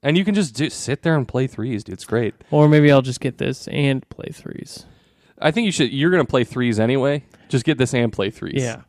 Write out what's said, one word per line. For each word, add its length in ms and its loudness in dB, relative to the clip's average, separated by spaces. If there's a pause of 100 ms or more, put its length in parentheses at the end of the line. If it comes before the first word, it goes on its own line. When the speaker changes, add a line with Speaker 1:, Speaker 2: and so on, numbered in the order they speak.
Speaker 1:
And 160 2
you 60 2
can 100 0
just 220 0
do, 120 -2
sit 340 -6
there 140 2
and 120 -2
play 180 -2
Threes, 380 -6
dude. 80 -12
It's 120 -14
great. 300 -2 (160)
Speaker 2:
Or 180 6
maybe 220 6
I'll 120 6
just 180 -6
get 180 -6
this 300 -6
and 400 -2
play 240 -14
Threes. 520 -16 (560)
Speaker 1:
I 120 2
think 140 0
you 40 0
should. 220 0
You're 180 0
gonna 140 4
play 180 2
Threes 380 -2
anyway. 420 0 (260)
Just 160 -2
get 140 0
this 160 0
and 180 0
play 180 -4
Threes. 240 -12 (100)
Speaker 2:
Yeah. 240 -8